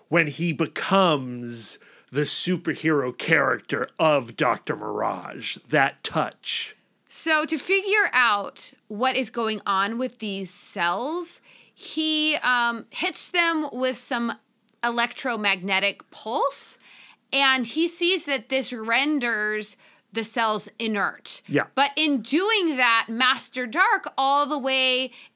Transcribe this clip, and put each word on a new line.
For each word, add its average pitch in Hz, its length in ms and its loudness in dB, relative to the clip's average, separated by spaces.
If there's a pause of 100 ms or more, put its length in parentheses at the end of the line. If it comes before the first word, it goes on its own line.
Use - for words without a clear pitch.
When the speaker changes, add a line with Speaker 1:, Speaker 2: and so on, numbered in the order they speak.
Speaker 1:
when 160 200 4
he 165 240 -2
becomes 127 1300 0 (320)
the 139 120 0
superhero 151 960 0
character 131 680 0 (120)
of 143 360 2
Doctor 120 400 0
Mirage, 104 840 -6 (100)
that 143 340 2
touch. - 720 -4 (320)
Speaker 2:
So 311 380 0
to 320 140 -2
figure 392 560 2
out 220 580 0 (160)
what 226 260 0
is 262 140 0
going 220 380 -2
on 202 320 0
with 254 200 -4
these 196 320 -6
cells, 233 920 -4 (320)
he, 311 600 0
um, 240 520 0
hits - 400 -6
them 330 440 0
with 254 260 -2
some 233 340 -4 (500)
electromagnetic 202 1300 0
pulse, - 680 -4 (540)
and 262 340 4
he 330 220 0
sees 349 360 0
that 262 240 -4
this 262 240 -2
renders 226 1040 0 (360)
the 214 120 -2
cells 220 440 0 (100)
inert. 202 680 -4
Speaker 1:
Yeah. 139 180 2 (100)
Speaker 2:
But 277 220 4
in 285 260 2
doing 359 560 2
that, 233 320 4
Master 254 560 0
Dark, 370 500 2
all 277 300 4
the 285 120 -2
way 262 520 2 (260)